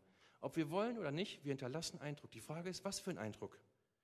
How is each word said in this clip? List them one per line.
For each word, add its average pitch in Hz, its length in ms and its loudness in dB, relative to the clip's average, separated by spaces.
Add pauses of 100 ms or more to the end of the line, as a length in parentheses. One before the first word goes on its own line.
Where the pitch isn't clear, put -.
(400)
Ob 135 160 -2
wir 151 140 4
wollen 220 280 4
oder 156 120 2
nicht, 165 340 0
wir 143 60 2
hinterlassen 139 500 0
Eindruck. 147 300 -4
Die 113 100 -12
Frage 170 300 -2
ist, - 140 -4
was 202 160 0
für 185 100 0
ein 156 80 0
Eindruck? 104 400 -2 (460)